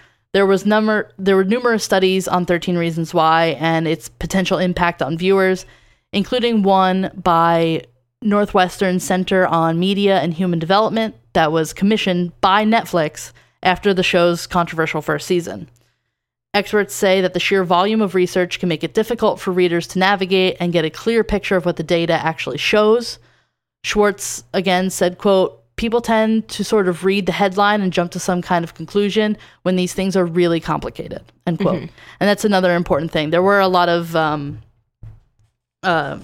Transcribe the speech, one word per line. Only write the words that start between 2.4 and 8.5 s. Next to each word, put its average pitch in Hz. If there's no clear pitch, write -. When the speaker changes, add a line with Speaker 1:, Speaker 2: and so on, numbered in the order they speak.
Speaker 1:
Thirteen 175
Reasons 165
Why 165
and 165
its 165
potential 180
impact 175
on 156
viewers, 185
including 226
one 190
by 165
Northwestern 202